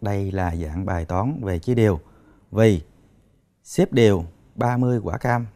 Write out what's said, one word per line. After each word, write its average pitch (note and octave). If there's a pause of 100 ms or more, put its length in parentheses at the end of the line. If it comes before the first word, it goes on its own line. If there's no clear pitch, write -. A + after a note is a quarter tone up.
đây G2
là F2+
dạng E2+
bài F2
toán G2+
về F#2+
chia B2
đều. G#2+ (500)
Vì G#2 (800)
xếp -
đều G#2+ (300)
ba A#2+
mươi B2
quả F2+
cam A#2+